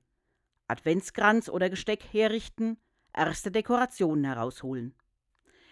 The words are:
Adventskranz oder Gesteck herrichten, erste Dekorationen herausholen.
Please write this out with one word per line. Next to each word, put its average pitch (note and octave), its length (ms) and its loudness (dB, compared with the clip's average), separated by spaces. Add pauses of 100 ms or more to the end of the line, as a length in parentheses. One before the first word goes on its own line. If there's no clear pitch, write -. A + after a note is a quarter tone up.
(680)
Adventskranz G3 800 2
oder F#3 220 0
Gesteck G#3 420 -4
herrichten, A3 680 0 (340)
erste D#3+ 380 -2
Dekorationen G#3+ 760 2
herausholen. B2+ 680 -6 (760)